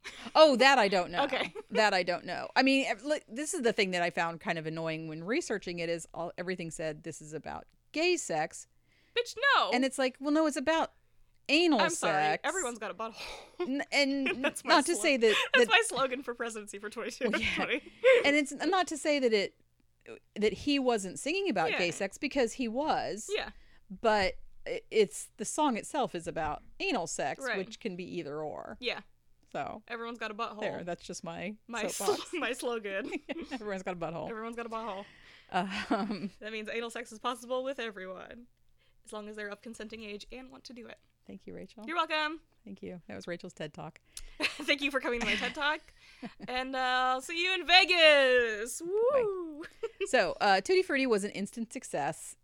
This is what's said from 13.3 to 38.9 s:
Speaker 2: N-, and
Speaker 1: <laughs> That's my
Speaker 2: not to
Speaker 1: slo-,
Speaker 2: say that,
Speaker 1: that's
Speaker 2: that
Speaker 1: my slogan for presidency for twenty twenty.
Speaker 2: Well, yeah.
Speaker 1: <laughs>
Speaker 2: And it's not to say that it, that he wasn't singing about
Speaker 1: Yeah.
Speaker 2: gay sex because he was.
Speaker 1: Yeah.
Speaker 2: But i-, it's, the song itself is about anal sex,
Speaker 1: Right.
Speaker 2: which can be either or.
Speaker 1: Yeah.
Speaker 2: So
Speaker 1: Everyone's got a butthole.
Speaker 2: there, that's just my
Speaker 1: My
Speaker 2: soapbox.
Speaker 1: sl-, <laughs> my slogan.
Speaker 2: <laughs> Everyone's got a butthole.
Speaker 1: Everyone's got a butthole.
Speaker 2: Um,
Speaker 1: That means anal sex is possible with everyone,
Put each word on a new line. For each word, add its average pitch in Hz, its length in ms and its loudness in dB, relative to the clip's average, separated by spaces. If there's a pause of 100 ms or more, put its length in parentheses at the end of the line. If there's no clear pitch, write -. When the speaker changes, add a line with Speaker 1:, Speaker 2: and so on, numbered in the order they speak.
Speaker 2:
N-, 277 300 -2
and 277 360 2
Speaker 1:
<laughs> 247 160 -2
That's - 200 -2
my 247 120 6
Speaker 2:
not 294 100 4
to 339 80 0
Speaker 1:
slo-, 359 80 -2
Speaker 2:
say 285 160 4
that, 220 180 6 (180)
Speaker 1:
that's 494 120 8
Speaker 2:
that - 60 -6
Speaker 1:
my 453 160 8
slogan 262 340 -2
for 247 120 -8
presidency 220 440 -10
for 214 120 -10
twenty 226 220 -8
twenty. - 340 0 (120)
Speaker 2:
Well, 311 140 0
yeah. 254 80 2 (220)
Speaker 1:
<laughs> 494 240 8
Speaker 2:
And 285 100 6
it's 294 160 2
not 349 360 0
to 311 100 -6
say 294 220 2
that 247 140 4
it, 196 220 0 (800)
that 208 180 2
he 285 240 0
wasn't 233 420 0
singing 381 300 -2
about 190 220 0
Speaker 1:
Yeah. 294 80 -2
Speaker 2:
gay 175 120 0
sex 196 260 -6
because 269 360 -2
he 233 140 -4
was. 214 680 -4
Speaker 1:
Yeah. - 140 -4 (520)
Speaker 2:
But 208 320 2 (340)
i-, 165 140 -6 (100)
it's, - 460 2
the 208 80 -6
song 294 320 0
itself 233 380 -4
is 170 120 -6
about 156 340 -4 (180)
anal 269 280 -2
sex, 160 380 -4
Speaker 1:
Right. 233 120 -2
Speaker 2:
which 196 220 -8
can 190 160 -6
be 180 80 -10 (160)
either 147 220 -8
or. - 400 -8
Speaker 1:
Yeah. 247 180 -4 (520)
Speaker 2:
So - 380 -8
Speaker 1:
Everyone's 233 280 -10
got 226 140 -8
a - 20 -10
butthole. 214 280 -8
Speaker 2:
there, 196 240 -4
that's 175 180 -8
just - 220 -12
my 170 300 -8 (120)
Speaker 1:
My 226 200 -6
Speaker 2:
soapbox. - 420 -2
Speaker 1:
sl-, 349 80 -6
<laughs> - 20 -2
my 247 140 -2
slogan. 226 580 -6 (220)
Speaker 2:
<laughs> 330 180 -10
Everyone's 208 320 -6
got 185 120 -4
a - 20 -12
butthole. 165 320 -6
Speaker 1:
Everyone's 226 260 -8
got 233 100 -8
a 233 40 -10
butthole. 220 340 -6 (480)
Speaker 2:
Um, 196 800 -2 (100)
Speaker 1:
That 220 140 -10
means 214 180 -8
anal 233 180 -4
sex 233 220 -10
is 220 80 -16
possible 247 420 -4
with 262 160 -4
everyone, 202 680 -10 (600)